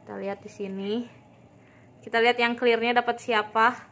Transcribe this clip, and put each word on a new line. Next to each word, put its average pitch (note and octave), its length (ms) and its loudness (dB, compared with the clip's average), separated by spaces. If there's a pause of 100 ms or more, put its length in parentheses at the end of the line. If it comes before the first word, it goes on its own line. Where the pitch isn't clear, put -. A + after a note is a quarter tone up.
Kita G3+ 160 -12
lihat G3 240 -8
di G#3 80 -18
sini. G3 400 -8 (1120)
Kita A3+ 160 -2
lihat A#3+ 160 4
yang A#3+ 180 2
clearnya A#3+ 460 2
dapat A#3+ 240 -2
siapa. A3 480 2 (200)